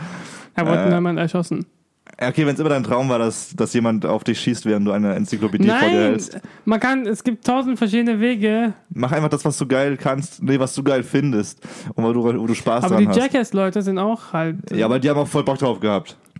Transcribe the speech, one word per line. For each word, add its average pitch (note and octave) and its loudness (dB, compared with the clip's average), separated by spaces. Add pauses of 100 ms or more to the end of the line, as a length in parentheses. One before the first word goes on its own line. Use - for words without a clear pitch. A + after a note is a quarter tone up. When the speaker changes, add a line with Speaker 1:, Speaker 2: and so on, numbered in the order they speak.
(560)
Speaker 1:
Er F3 0
wurde E3+ 2
Speaker 2:
Äh, F#3 4
Speaker 1:
niemand F3 0
erschossen. E3+ -2 (540)
Speaker 2:
ja, B2 0
okay, D#3 2
wenn's C#3+ 0
immer D#3 2
dein C3+ 2
Traum B2+ 0
war, A#2+ 2
dass, A2+ -2
dass G#2+ 0
jemand A2+ 2
auf G2+ 0
dich A2+ 0
schießt, - -2
während G#2 2
du G2+ 2
eine G2+ 2
Enzyklopädie G3 0
vor A3+ 4
dir D4+ 2
Speaker 1:
Nein, F4 2
Speaker 2:
hältst. D#4+ -2 (260)
Speaker 1:
man G#3+ 0
kann, C4 -2
es G#3 -4
gibt A3+ -4
tausend B3+ 0
verschiedene A#3 0
Wege. A3 0 (200)
Speaker 2:
Mach B2 -2
einfach D3+ 2
das, D3 -2
was D3 -2
du D3+ -2
geil C3+ 2
kannst, C#3 -4
nee, C3 2
was B2+ -2
du C3+ -4
geil C3+ 2
findest B2+ -2 (340)
und A2 0
wo A#2 2
du, A#2+ 2
wo A#2 0
du A#2 2
Spaß A#2+ 0
Speaker 1:
Aber - 2
Speaker 2:
dran G#2+ 6
Speaker 1:
die G2+ 4
Speaker 2:
hast. G2 4
Speaker 1:
Jackass-Leute G#3 0
sind F#3+ -2
auch G#3+ -4
halt E3 -4
Speaker 2:
Ja, G#2+ 0
aber B2 2
die C3+ 2
haben D3 2
auch C#3+ 0
voll D3 0
Bock C3+ 0
drauf B2 0
gehabt. G2 -2 (220)